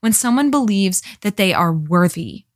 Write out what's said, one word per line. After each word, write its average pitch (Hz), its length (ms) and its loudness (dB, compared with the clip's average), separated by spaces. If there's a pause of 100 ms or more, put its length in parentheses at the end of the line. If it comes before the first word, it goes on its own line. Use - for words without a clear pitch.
when 226 120 0
someone 247 380 0
believes 202 520 0 (200)
that 208 160 -4
they 190 160 2
are 170 180 2
worthy 165 720 0 (120)